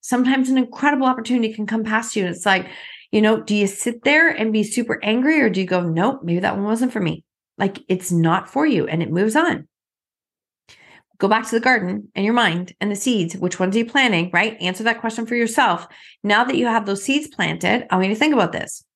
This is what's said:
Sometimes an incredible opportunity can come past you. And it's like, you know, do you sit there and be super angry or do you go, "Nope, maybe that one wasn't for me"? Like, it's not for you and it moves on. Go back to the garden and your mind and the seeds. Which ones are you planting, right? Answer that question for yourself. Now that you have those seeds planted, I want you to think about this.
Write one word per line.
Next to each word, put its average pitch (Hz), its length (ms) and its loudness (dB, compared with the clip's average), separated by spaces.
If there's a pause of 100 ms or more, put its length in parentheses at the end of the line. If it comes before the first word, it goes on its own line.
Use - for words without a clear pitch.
Sometimes 254 480 2
an 262 80 4
incredible 269 480 0
opportunity 233 480 0
can 214 120 -6
come 220 160 -2
past 220 320 -2
you. 196 120 0
And 175 100 -4
it's - 80 -14
like, 190 220 2 (440)
you 214 120 4
know, 220 180 4
do 214 160 -2
you 202 100 2
sit 233 380 -6
there 311 240 6
and 220 240 -2
be 214 120 2
super 233 380 -4
angry 254 380 2
or 226 80 4
do 190 140 0
you 185 40 -2
go, 180 140 0
"Nope, 175 440 0
maybe 170 160 0
that 190 140 0
one 196 120 -4
wasn't 226 260 0
for 220 80 -4
me"? 165 240 -4 (320)
Like, 196 220 -2 (100)
it's 185 240 -2
not 170 380 2
for 294 160 0
you 226 200 2
and 160 160 -4
it - 80 -4
moves 202 240 0
on. 320 320 0 (1500)
Go 196 120 0
back 220 180 2
to - 80 -6
the 226 40 2
garden 196 560 0
and 196 80 -2
your 214 120 0
mind 180 480 0
and 202 80 -2
the 202 60 -4
seeds. 202 380 -2
Which 180 240 -4
ones 190 160 0
are 226 40 2
you 233 80 0
planting, 220 440 0
right? 214 300 0
Answer 180 240 -6
that 233 160 0
question 226 240 -4
for 240 120 -4
yourself. 226 520 0 (340)
Now 208 220 4
that 262 120 -2
you 247 100 2
have 226 180 0
those 196 180 -4
seeds 294 260 -2
planted, 180 640 -2
I 190 60 2
want 190 120 2
you 208 60 0
to 214 60 -4
think 302 140 4
about 175 180 2
this. - 320 -10 (120)